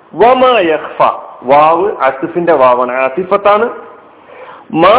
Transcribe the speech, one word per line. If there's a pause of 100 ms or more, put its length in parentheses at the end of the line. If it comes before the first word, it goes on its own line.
(140)
വമാ
യഖ്ഫ, (400)
വാവ്
അസിഫിന്റെ
വാവാണ്,
ആസിഫത്താണ്. (840)
മാ